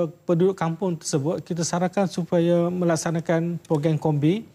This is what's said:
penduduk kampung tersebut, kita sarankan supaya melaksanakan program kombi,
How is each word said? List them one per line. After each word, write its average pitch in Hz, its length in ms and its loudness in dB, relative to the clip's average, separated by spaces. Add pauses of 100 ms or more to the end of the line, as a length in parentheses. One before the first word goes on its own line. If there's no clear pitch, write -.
(220)
penduduk 180 320 2
kampung 170 400 -4
tersebut, 160 480 -4
kita 170 200 -6
sarankan 180 440 -2
supaya 170 640 2
melaksanakan 170 920 0
program 156 360 0
kombi, 156 480 0 (100)